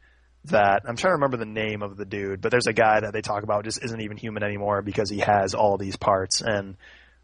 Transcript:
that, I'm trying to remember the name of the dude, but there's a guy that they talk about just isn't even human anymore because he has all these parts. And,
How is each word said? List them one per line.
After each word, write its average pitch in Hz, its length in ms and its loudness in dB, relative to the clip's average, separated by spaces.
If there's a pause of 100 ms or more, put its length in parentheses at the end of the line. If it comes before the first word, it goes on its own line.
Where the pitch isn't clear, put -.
(460)
that, 104 400 4
I'm 117 120 -6
trying 185 140 2
to 175 40 2
remember 139 220 0
the 113 80 -4
name 107 380 -4
of 98 120 -8
the 101 100 -10
dude, 98 360 -6
but 110 100 0
there's 120 160 2
a 113 60 0
guy 107 260 6
that 104 140 -6
they 107 80 -4
talk 104 220 -4
about 104 200 0
just 107 180 -6
isn't 113 200 -6
even 104 160 -8
human 107 260 -6
anymore 101 380 -2
because 101 280 -2
he 101 100 -4
has 101 360 2
all 101 220 4
these 98 180 -6
parts. 95 460 0
And, 101 340 -2 (480)